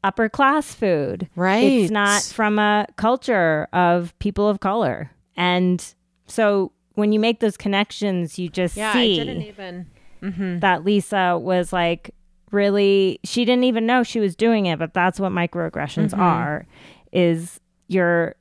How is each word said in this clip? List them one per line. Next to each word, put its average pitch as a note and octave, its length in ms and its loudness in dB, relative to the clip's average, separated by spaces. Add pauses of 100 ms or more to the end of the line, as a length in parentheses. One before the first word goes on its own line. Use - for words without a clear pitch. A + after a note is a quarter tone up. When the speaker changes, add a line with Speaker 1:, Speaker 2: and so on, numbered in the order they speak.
Speaker 1:
upper G#3+ 260 0
class C#4+ 460 0
food. E3+ 600 -2
Speaker 2:
Right. F#3+ 260 2
Speaker 1:
It's A#3+ 300 4
not G3+ 320 2
from G#3+ 340 0
a G#3 380 2
culture G3+ 760 0
of F3 460 2
people G#3 300 0
of G3 100 0
color. F#3+ 540 -2 (240)
And F3+ 460 2 (440)
so G3+ 460 0 (240)
when G#3 160 2
you G#3+ 80 2
make A3+ 200 0
those G#3+ 160 0
connections, G3 800 -4
you F3+ 120 -6
just F3+ 260 -4
Speaker 2:
Yeah, G#3+ 160 -4
Speaker 1:
see A3 280 2
Speaker 2:
I D3 40 -4
didn't - 200 -8
even. F#3 420 -14 (360)
Mm-hmm. F#3 360 -6
Speaker 1:
that G3 260 2
Lisa F#3+ 540 0
was, F3+ 340 -2
like, F3 380 -2 (400)
really, G3 720 2
she A#3+ 200 -2
didn't B3 200 2
even A#3 220 0
know B3 160 2
she A3+ 180 -4
was G3 160 -2
doing A3 300 2
it, E3 120 -2
but E3 160 -6
that's F3+ 260 0
what F#3+ 120 -2
microaggressions F3 800 -4
Speaker 2:
Mm-hmm. G3+ 100 -4
Speaker 1:
are, D3+ 460 0 (460)
is E3+ 480 0 (280)
you're E3+ 520 0